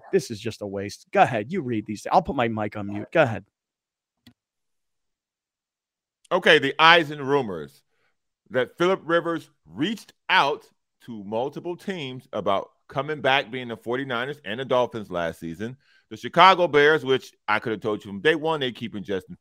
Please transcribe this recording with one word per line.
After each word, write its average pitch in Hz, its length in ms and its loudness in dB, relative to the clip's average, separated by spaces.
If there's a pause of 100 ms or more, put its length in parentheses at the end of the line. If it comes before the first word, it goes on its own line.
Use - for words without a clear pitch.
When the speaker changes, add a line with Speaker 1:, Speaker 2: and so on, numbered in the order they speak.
(120)
Speaker 1:
this 175 200 0
is 104 80 -8
just 110 220 -10
a 104 60 -8
waste. 101 440 -10
Go 196 100 4
ahead. 117 300 2
You 190 100 -4
read 117 240 -4
these. 104 260 -8
I'll 180 100 4
put 175 140 -6
my 123 120 2
mic 107 300 -4
on 104 100 -8
mute. 101 240 -8
Go 160 120 4
ahead. 104 220 -2 (2750)
Speaker 2:
Okay, 170 280 6
the 135 180 0
Eisen 160 440 6
rumors 110 600 -2 (680)
that 120 280 -2
Philip 180 260 0
Rivers 165 460 -2 (160)
reached 156 480 -6 (160)
out 151 360 2 (360)
to 110 220 -14
multiple 147 520 -6
teams 143 580 -10
about 98 360 -2 (180)
coming 147 340 -6
back, 135 300 2
being 127 160 -10
the 113 100 -8
forty-niners 131 680 -6
and 107 140 -6
the 135 60 -6
Dolphins 120 440 -2
last 85 300 -4
season. 90 380 -10 (320)
The 110 80 -14
Chicago 175 500 6
Bears, 147 360 4
which 131 300 -2 (140)
I 107 120 2
could 113 120 -4
have 98 100 -4
told 107 220 -4
you 101 80 -12
from 98 100 -10
day 156 140 4
one, 156 260 -2
they 127 100 -2
keeping 104 320 -10
Justin 92 380 -6